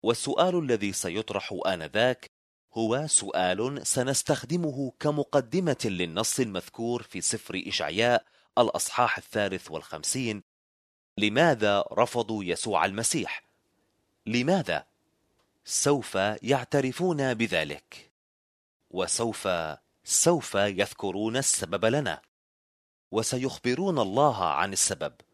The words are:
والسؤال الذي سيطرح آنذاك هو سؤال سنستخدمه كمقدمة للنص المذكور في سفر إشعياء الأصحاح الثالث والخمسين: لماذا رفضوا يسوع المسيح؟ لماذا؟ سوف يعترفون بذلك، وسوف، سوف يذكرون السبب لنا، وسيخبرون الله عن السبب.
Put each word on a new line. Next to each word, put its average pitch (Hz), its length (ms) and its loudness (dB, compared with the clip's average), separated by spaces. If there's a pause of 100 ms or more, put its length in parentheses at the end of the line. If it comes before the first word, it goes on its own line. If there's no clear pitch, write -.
والسؤال 175 560 2
الذي 110 340 0
سيطرح 98 600 -6 (120)
آنذاك 98 640 0 (440)
هو 113 320 0
سؤال 98 800 0
سنستخدمه 139 1120 -2
كمقدمة 147 840 0
للنص 90 560 -2
المذكور 117 640 -4
في - 180 -12
سفر - 460 -6
إشعياء 107 580 2 (340)
الأصحاح - 600 2
الثالث 98 520 -4
والخمسين: 98 720 -6 (760)
لماذا 107 760 4
رفضوا 113 520 0
يسوع 87 400 0
المسيح؟ 104 600 -2 (800)
لماذا؟ 123 600 0 (760)
سوف - 500 0 (280)
يعترفون 135 920 0
بذلك، 80 760 -4 (800)
وسوف، 101 580 -2 (560)
سوف - 500 2
يذكرون 101 840 0
السبب 98 480 0
لنا، 117 380 0 (880)
وسيخبرون 131 880 0
الله 107 460 2
عن 85 280 0
السبب. 92 400 -2 (220)